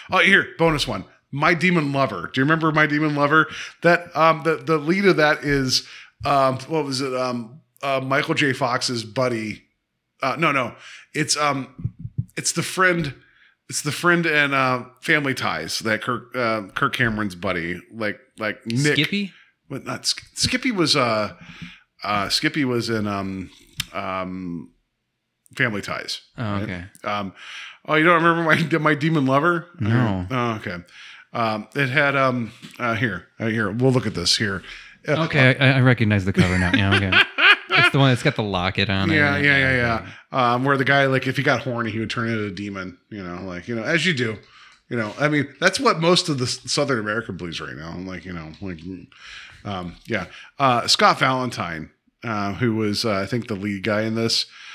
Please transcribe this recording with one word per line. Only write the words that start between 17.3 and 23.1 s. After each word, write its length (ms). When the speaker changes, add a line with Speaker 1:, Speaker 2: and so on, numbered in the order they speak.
Speaker 1:
buddy, 440
like, 260
like 280
Nick. 300
Speaker 2:
Skippy? 360
Speaker 1:
What? 160
Not 200
Sk-, 200
Skippy 360
was, 240
uh, 380
uh, 240
Skippy 380
was 240
in, 180
um, 420